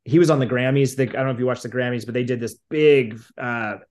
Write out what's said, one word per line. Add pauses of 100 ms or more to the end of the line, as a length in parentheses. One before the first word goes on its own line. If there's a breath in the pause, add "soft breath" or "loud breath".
he
was
on
the
Grammys.
They,
I
don't
know
if
you
watched
the
Grammys,
but
they
did
this (100)
big, (180)
uh, (140)